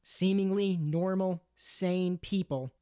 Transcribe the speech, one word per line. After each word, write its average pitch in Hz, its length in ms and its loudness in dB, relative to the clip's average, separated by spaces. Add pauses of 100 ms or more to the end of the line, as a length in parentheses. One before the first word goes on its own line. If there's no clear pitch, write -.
seemingly 190 720 2
normal, 180 680 0 (140)
sane 180 600 -2
people, 139 640 -4